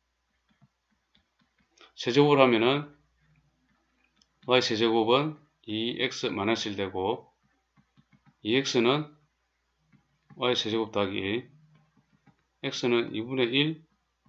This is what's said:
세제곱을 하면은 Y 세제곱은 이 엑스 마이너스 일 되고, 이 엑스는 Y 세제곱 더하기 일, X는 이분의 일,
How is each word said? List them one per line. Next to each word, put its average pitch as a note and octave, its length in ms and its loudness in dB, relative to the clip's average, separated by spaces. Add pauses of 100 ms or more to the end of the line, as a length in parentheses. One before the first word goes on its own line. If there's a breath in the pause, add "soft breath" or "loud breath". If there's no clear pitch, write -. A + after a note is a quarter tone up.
(2000 soft breath)
세제곱을 C#3+ 440 4
하면은 B2+ 560 4 (1500)
Y B2+ 160 4
세제곱은 A#2 760 0 (280)
이 A2+ 340 -6
엑스 C3 280 -4
마이너스 A2 420 -2
일 G2+ 60 -8
되고, G2 560 -6 (1120)
이 G#2+ 120 0
엑스는 C3+ 560 2 (1200)
Y B2 200 0
세제곱 A2 360 -2
더하기 G2+ 260 -2
일, G2+ 320 -4 (1120)
X는 B2 520 -2
이분의 A#2+ 320 -2
일, D3 360 -2 (460)